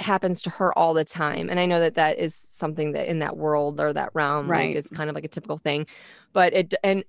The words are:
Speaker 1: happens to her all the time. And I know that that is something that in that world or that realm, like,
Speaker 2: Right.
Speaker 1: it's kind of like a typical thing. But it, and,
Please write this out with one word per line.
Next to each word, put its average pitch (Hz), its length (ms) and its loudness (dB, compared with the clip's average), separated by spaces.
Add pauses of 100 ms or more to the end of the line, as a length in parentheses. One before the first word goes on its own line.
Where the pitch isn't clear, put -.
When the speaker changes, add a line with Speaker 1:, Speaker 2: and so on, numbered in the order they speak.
Speaker 1:
happens 185 420 0
to 175 80 -8
her - 280 0
all 165 160 4
the 160 100 2
time. - 460 -4
And 180 100 0
I 180 60 2
know 175 140 4
that 165 140 4
that 156 240 2
is 165 160 -2
something 156 580 -4
that 143 160 -2
in 165 120 -2
that 147 160 -4
world 147 440 0
or 151 120 0
that 143 220 -4
realm, 147 340 0
like, - 20 0
Speaker 2:
Right. 160 260 0
Speaker 1:
it's 147 140 -6
kind 156 200 -6
of 147 40 -6
like 151 100 -8
a 156 40 -10
typical 156 300 -8
thing. 151 280 -2 (460)
But 180 220 6
it, 180 280 2
and, 196 260 2